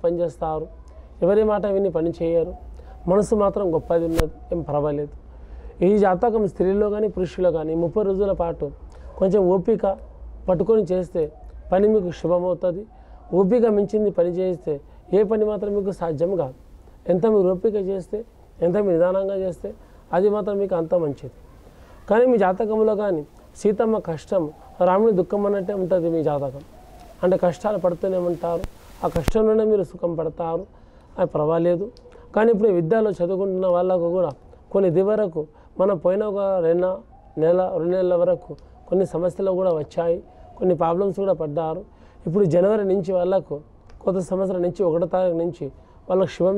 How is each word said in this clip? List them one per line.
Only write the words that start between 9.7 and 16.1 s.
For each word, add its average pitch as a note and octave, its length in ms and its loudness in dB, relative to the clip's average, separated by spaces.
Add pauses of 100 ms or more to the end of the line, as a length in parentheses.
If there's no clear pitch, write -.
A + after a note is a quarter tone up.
పట్టుకొని G3 460 2
చేస్తే F3 320 -2 (480)
పని G3 220 6
మీకు F3+ 260 0
శుభమవుతుంది. F3+ 640 -2 (580)
ఓపిక G#3+ 240 4 (120)
మించింది G3+ 420 0
పని F3 200 2
చేస్తే F3+ 360 -2 (440)
ఏ G#3+ 40 6 (100)
పని G#3+ 180 2
మాత్రం G#3 260 -4
మీకు G3 240 -2
సాధ్యం E3 320 -2 (100)